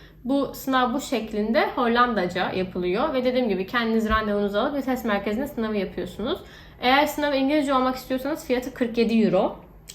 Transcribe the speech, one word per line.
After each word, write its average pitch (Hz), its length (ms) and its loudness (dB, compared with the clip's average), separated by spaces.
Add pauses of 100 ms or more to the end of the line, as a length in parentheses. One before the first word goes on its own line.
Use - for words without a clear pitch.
(240)
Bu 269 300 0
sınav 254 400 0
bu 277 80 -2
şeklinde 220 720 0
Hollandaca 233 760 2
yapılıyor 185 640 -2
ve 254 120 0
dediğim 247 240 2
gibi 190 180 -2
kendiniz 226 420 0
randevunuzu 208 480 0
alıp 285 200 0
bir 269 40 -2
test 254 240 -2
merkezinde 214 420 0
sınavı 220 300 -4
yapıyorsunuz. 196 640 -4 (420)
Eğer 269 240 4
sınav 294 280 -2
İngilizce 277 400 2
olmak 254 220 2
istiyorsanız 262 500 -4
fiyatı 254 280 -2
kırk 226 240 -4
yedi 226 260 4
euro. 175 320 2 (400)